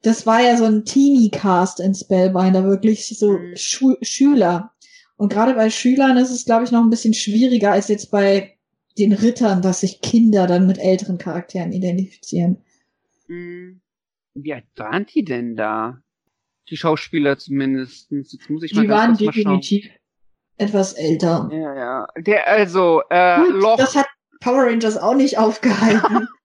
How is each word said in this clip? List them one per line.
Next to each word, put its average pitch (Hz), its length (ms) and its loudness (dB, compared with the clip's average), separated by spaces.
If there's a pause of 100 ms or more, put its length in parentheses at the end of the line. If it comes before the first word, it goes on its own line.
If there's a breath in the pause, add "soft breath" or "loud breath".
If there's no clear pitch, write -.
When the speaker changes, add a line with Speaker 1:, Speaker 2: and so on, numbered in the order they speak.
Speaker 1:
das 226 240 0
war 226 140 4
ja 240 160 4
so 226 80 2
ein 214 200 2
Teenie-Cast 214 920 2
in 190 160 0
Spellbinder, 190 680 0
wirklich 208 520 -2
so 208 140 2
Speaker 2:
Mhm. 175 240 -4
Speaker 1:
Schu-, - 460 -2
Schüler. 220 720 0 (420 soft breath)
Und 202 180 -2
gerade 233 220 2
bei 220 160 2
Schülern 262 460 2
ist 247 120 2
es, 240 160 -10
glaub 226 160 2
ich, 240 100 -4
noch 233 120 2
ein 220 80 4
bisschen 226 240 0
schwieriger 214 560 0
als 202 160 0
jetzt 208 240 -4
bei 196 440 0 (440)
den 202 140 2
Rittern, 208 500 0
dass 185 180 -2
sich - 200 -6
Kinder 214 440 2
dann 180 220 2
mit 185 100 0
älteren 190 400 -2
Charakteren 175 540 -10
identifizieren. 180 920 -4 (640)
Speaker 2:
Mhm. 175 540 -16 (540)
Wie 147 180 -10
alt 123 120 -14 (100)
waren 127 320 -6
die 247 160 -4
denn 120 320 -6
da? 110 440 -4 (680)
Die 165 80 -12
Schauspieler 156 600 -2
zumindest. 135 720 -6
Jetzt 143 380 -12
muss 156 120 -6
ich 165 140 -10
mal 214 60 2
Speaker 1:
Die 214 60 2
Speaker 2:
ganz 208 120 2
Speaker 1:
waren 233 180 4
Speaker 2:
kurz - 20 -8
mal 208 60 0
schauen. 208 360 0
Speaker 1:
definitiv - 280 -4 (680)
etwas 202 360 -2
älter. 160 580 -2
Speaker 2:
Ja, 151 240 -8
ja. 127 320 -8 (100)
Der, 196 300 0
also, 185 640 2
äh, 180 340 4
Speaker 1:
Gut, 196 180 2
Speaker 2:
Loch. 220 160 4
Speaker 1:
das 262 180 0
hat 277 120 2 (320)
Power 254 260 0
Rangers 226 320 0
auch 220 180 0
nicht 269 220 2
aufgehalten. 214 920 0 (180)